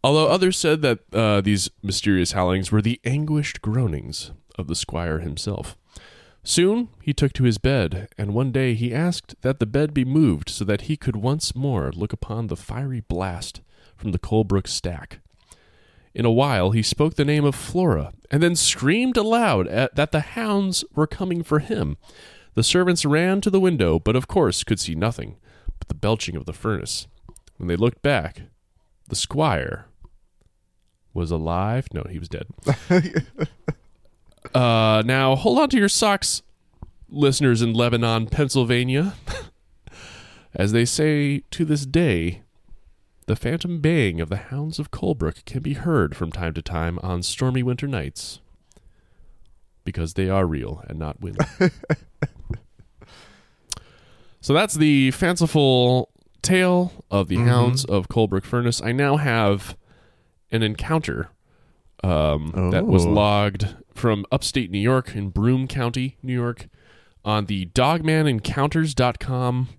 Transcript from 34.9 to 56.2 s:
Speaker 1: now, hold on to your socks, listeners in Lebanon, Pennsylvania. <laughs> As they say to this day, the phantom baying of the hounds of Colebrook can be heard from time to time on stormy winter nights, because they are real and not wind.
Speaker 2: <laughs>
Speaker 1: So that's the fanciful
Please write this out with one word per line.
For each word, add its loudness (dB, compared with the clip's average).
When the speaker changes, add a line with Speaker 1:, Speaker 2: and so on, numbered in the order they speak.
Speaker 1:
now, 4
hold 4
on 4
to 4
your 6
socks, 0
listeners 4
in 2
Lebanon, 2
Pennsylvania. 0
<laughs> -20
As 0
they 4
say 0
to -2
this 0
day, 0
the 0
phantom -4
baying 2
of -4
the -4
hounds -8
of -8
Colebrook -4
can -8
be -4
heard 0
from -6
time -4
to -6
time -4
on -4
stormy -2
winter -4
nights, -8
because -6
they 0
are 2
real -6
and -12
not -8
wind. -10
Speaker 2:
<laughs> 4
Speaker 1:
So 0
that's 2
the 4
fanciful 2